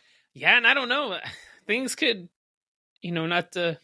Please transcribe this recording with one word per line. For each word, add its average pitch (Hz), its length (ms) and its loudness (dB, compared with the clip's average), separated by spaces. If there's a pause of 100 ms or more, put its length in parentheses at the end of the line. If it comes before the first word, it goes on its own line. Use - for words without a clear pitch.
(340)
Yeah, 170 240 4
and 240 80 2
I 247 80 6
don't 254 160 -2
know. 254 280 -2 (240)
<sighs> - 260 -20
Things 240 280 -2
could, 185 340 -2 (720)
you 175 100 -6
know, 165 160 -2
not 175 240 -2
to 170 320 -2